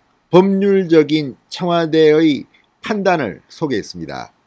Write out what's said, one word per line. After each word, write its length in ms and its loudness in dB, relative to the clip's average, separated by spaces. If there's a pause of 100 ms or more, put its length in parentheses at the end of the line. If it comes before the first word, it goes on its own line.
(300)
법률적인 1040 2 (140)
청와대의 960 0 (340)
판단을 680 -4
소개했습니다. 840 -8 (140)